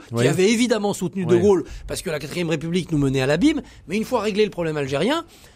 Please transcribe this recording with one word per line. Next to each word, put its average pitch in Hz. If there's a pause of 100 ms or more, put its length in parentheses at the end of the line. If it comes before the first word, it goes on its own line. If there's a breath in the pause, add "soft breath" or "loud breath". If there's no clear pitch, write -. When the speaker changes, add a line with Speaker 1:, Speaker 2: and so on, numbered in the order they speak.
(120)
Speaker 1:
Oui. 117
Speaker 2:
qui 131
avait 185
évidemment 214
soutenu 185
De 175
Speaker 1:
Oui. 175
Speaker 2:
Gaulle, 185 (240 loud breath)
parce 147
que 175
la 151
quatrième 156
République 165
nous 151
menait 135
à 131
l'abîme, 226 (240 loud breath)
mais 202
une 220
fois 247
réglé 208
le 202
problème 160
algérien, 160 (300 loud breath)